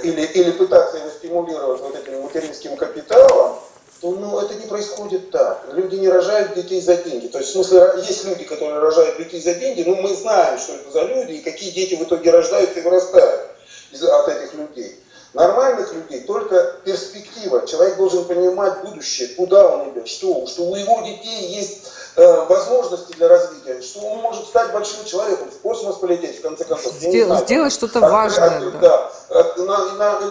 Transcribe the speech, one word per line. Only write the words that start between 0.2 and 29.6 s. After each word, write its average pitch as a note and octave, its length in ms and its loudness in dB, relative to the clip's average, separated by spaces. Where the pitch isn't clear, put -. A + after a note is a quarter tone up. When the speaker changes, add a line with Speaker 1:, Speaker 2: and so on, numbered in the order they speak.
Speaker 1:
или F3 300 2
пытаться F3 460 2
его D3+ 120 -10
стимулировать D#3 720 -6
вот C#3 140 -10
этим C3+ 260 -12
материнским D3+ 560 -10
капиталом, - 800 4
то, F3 100 -4
ну, G3+ 280 -6
это G3+ 140 -6
не - 140 -14
происходит G3+ 640 -8
так. B2 420 0
Люди F#3 220 -2
не G3 120 0
рожают F#3+ 460 2
детей F3+ 260 -4
за F3 180 4
деньги. D3 300 -8
То - 120 -8
есть, - 100 -8
в - 40 -10
смысле, F#3 260 4
ра-, F3 180 6
есть - 260 -6
люди, F3 220 -8
которые D3+ 340 -6
рожают D#3 380 4
детей E3 240 -12
за F3 140 -2
деньги, A#3+ 280 -4
но F3+ 120 0
мы F#3+ 200 -4
знаем, G3 440 2
что - 140 -12
это - 180 -16
за D#3+ 120 0
люди B3 300 -6
и D3+ 80 -12
какие E3+ 300 -10
дети F#3 240 -4
в D#3+ 80 -4
итоге E3 280 0
рождаются E3+ 480 4
и D#3+ 40 -8
вырастают F3+ 680 4
из, C#3 120 -16
от C#4+ 260 4
этих - 240 -8
людей. - 420 -14
Нормальных G#3 600 2
людей D3 280 -12
только F#3 540 0
перспектива. G3 840 -6
Человек F3+ 300 2
должен F3+ 280 0
понимать F#3 580 -2
будущее, D#3 460 -10
куда F#3 460 4
он C3+ 160 -8
идет, A#2+ 160 -12
что, - 400 -4
что - 160 -8
у F#3 120 -4
его G3+ 260 0
детей A3 540 -10
есть, - 280 -10
э, E3 300 8
возможности F#3+ 680 0
для E3 140 2
развития, C#3+ 560 2
что - 160 -16
он G#3+ 220 -8
может A3+ 260 -6
стать A3+ 260 0
большим G#3 320 -8
человеком, G3 460 -6
в - 100 -20
космос - 360 -6
полететь, E3+ 420 -4
в - 20 -20
конце D#3 220 -8
концов. D3+ 360 -6
Я D#3 100 -4
не - 40 0
Speaker 2:
Сдел-, A3+ 140 4
Speaker 1:
знаю. D#3+ 180 2
Speaker 2:
сделать C#4 280 0
что-то A#3 260 -4
Speaker 1:
Откры-, - 120 6
Speaker 2:
важное, G3+ 460 2
Speaker 1:
откры-, B2+ 140 -6
Speaker 2:
да. E3 300 4
Speaker 1:
да. E3+ 100 2
От-, E3+ 200 2
на, F#3+ 340 -2